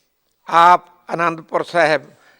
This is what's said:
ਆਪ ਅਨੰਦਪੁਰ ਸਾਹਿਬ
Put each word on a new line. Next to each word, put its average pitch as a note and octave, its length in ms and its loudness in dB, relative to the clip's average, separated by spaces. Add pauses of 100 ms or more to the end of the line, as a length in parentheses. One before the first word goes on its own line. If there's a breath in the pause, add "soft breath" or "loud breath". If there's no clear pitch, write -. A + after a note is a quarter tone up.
(500 soft breath)
ਆਪ F3+ 640 0
ਅਨੰਦਪੁਰ E3 500 -6
ਸਾਹਿਬ D#3 400 -2 (360 soft breath)